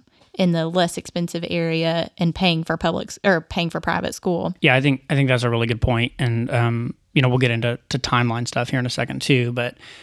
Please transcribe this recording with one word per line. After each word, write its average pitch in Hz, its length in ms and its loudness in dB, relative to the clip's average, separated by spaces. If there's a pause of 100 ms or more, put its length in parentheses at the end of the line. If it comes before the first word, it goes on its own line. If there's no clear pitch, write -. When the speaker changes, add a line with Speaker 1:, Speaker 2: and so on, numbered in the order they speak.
(340)
Speaker 1:
in 185 180 2
the 165 140 0
less 170 320 0
expensive 170 500 -6
area 165 680 -2
and 170 160 2
paying 170 300 2
for 165 120 -2
public 170 320 -2
s-, - 160 -16
or 180 180 4
paying 170 280 -4
for 160 100 -6
private 180 340 -2
school. 180 460 -2
Speaker 2:
Yeah, 135 140 6
I 131 80 4
think, 139 260 2
I 151 60 0
think 139 140 4
that's 123 160 2
a 123 40 0
really 117 200 2
good 117 120 -2
point. 117 380 2
And, 117 320 0
um, 117 440 0 (200)
you 143 80 4
know, 127 80 4
we'll 127 80 2
get 127 140 2
into, 120 260 -2 (100)
to 139 100 -2
timeline 120 480 0
stuff 120 220 -2
here 135 100 -2
in 123 60 -2
a 120 60 -4
second 127 320 -6
too, 123 300 2
but 123 260 -6 (240)